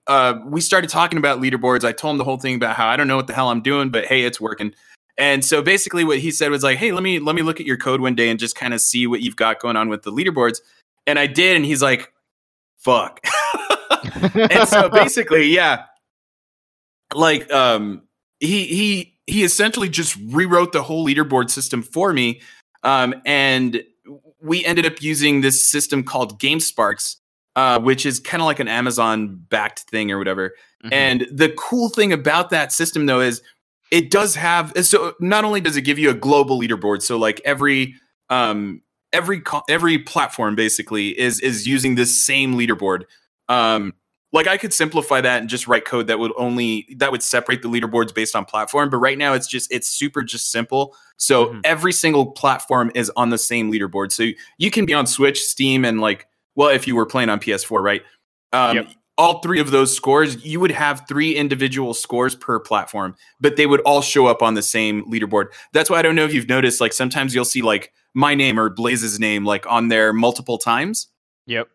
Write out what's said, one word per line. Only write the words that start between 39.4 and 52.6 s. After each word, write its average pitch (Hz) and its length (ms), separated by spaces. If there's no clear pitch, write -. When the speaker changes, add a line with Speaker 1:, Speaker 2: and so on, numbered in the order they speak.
Speaker 1:
co-, 147 280
every 165 300
platform 127 560
basically 107 540
is, 123 220
is 113 260
using 131 280
this 120 300
same 135 300
leaderboard. 101 480
Um, 110 440
like, 160 140
I 190 100
could 196 160
simplify 156 460
that 123 220
and 113 80
just 123 180
write 117 160
code 117 240
that 113 100
would 113 200
only, 120 500
that 139 120
would 123 100
separate 127 420
the 120 40
leaderboards 117 480
based 110 180
on 101 120
platform. 143 440
But 131 100
right 131 180
now 143 160
it's 127 120
just, - 280
it's - 160
super 143 340
just - 300
simple. 135 420
So 123 300
Speaker 2:
Mm-hmm. 117 180
Speaker 1:
every 160 260
single 147 400
platform 127 640